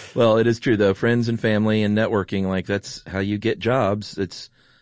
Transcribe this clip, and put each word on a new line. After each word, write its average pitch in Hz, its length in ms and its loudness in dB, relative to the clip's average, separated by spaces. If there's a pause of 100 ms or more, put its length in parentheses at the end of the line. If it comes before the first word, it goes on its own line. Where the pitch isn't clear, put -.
(140)
Well, 113 220 4
it 113 100 4
is 117 140 0
true 117 160 2
though. 98 180 4
Friends 117 340 0
and 117 120 -2
family 107 420 2
and 104 140 0
networking, 101 500 0
like, 95 200 -4
that's - 400 -6
how 85 140 -6
you 104 180 -2
get 110 200 -2
jobs. 107 600 -2
It's, - 320 -8 (320)